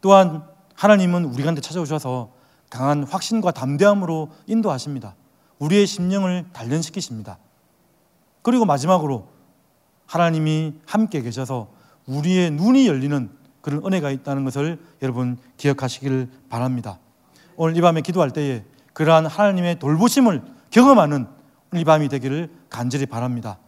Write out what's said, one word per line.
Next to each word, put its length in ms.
또한 440
하나님은 520
우리 160
가운데 180
찾아오셔서 720
강한 340
확신과 480
담대함으로 800
인도하십니다. 680
우리의 280
심령을 680
단련시키십니다. 880
그리고 220
마지막으로 640
하나님이 680
함께 360
계셔서 460
우리의 460
눈이 340
열리는 440
그런 240
은혜가 260
있다는 340
것을 360
여러분 360
기억하시길 760
바랍니다. 500
오늘 200
이 40
밤에 200
기도할 300
때에 340
그러한 340
하나님의 520
돌보심을 640
경험하는 560
오늘 100
이 20
밤이 240
되기를 420
간절히 360
바랍니다. 600